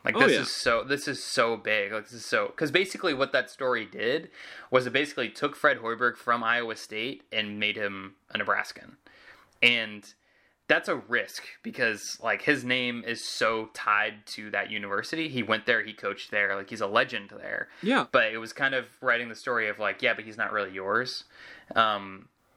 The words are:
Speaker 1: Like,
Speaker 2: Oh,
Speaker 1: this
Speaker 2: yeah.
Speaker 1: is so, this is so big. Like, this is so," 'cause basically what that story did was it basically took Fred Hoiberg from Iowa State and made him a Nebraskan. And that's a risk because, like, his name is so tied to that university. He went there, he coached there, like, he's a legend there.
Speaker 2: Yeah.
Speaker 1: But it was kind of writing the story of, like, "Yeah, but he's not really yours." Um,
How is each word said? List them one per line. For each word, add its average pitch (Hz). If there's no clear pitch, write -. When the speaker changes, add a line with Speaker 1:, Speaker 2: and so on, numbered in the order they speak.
Speaker 1:
Like, -
Speaker 2:
Oh, 208
Speaker 1:
this 240
Speaker 2:
yeah. 117
Speaker 1:
is -
so, 117
this 143
is 139
so 117
big. 104
Like, 107
this -
is 117
so," 107
'cause 156
basically 180
what 135
that 127
story 123
did 123
was 127
it 120
basically 139
took 143
Fred 139
Hoiberg 113
from 120
Iowa 113
State 110
and 104
made 104
him 98
a -
Nebraskan. 104
And 110
that's 160
a 175
risk 113
because, 113
like, 107
his 143
name 123
is 117
so 113
tied 107
to 107
that 101
university. 107
He 127
went 107
there, 117
he 104
coached 101
there, 101
like, 98
he's 110
a 101
legend 107
there. -
Speaker 2:
Yeah. 208
Speaker 1:
But 113
it 113
was 113
kind 135
of 123
writing 120
the 110
story 117
of, 104
like, 101
"Yeah, 117
but 107
he's 110
not 104
really 101
yours." 101
Um, 101